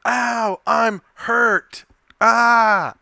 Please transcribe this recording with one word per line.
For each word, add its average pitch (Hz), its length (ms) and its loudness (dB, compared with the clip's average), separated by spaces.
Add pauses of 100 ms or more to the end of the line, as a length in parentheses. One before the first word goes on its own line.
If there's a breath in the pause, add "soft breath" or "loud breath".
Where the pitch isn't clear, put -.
Ow! 233 600 -4
I'm 220 360 -2 (120)
hurt! 233 680 -2 (360)
Ah! 226 800 2